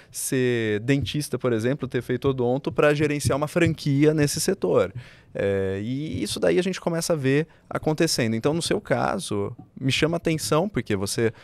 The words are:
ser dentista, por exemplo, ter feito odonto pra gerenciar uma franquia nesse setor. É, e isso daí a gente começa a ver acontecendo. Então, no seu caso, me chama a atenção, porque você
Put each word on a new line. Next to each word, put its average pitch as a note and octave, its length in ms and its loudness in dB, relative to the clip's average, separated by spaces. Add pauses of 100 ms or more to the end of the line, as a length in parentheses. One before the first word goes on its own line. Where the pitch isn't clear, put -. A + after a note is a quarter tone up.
ser A#2+ 720 0
dentista, C#3 580 -2
por B2 160 0
exemplo, B2 340 -2
ter B2 140 -2
feito B2+ 260 -2
odonto C3 440 0
pra D3 240 4
gerenciar D3 420 0
uma D3 100 -2
franquia D3+ 680 2
nesse D3+ 260 0
setor. C#3+ 500 2 (400)
É, G2 480 0
e C3 440 -6
isso - 160 -6
daí E3+ 180 2
a F3+ 60 2
gente F#3 180 -4
começa E3 320 -2
a - 20 2
ver C#3 320 2 (220)
acontecendo. D3+ 640 0
Então, A2+ 160 0
no E3 120 -2
seu G3 180 0
caso, A#2 720 -2 (240)
me C3 120 0
chama D#3+ 240 2
a - 20 -2
atenção, D#3+ 500 0
porque A2+ 280 -2
você G#2 360 0 (120)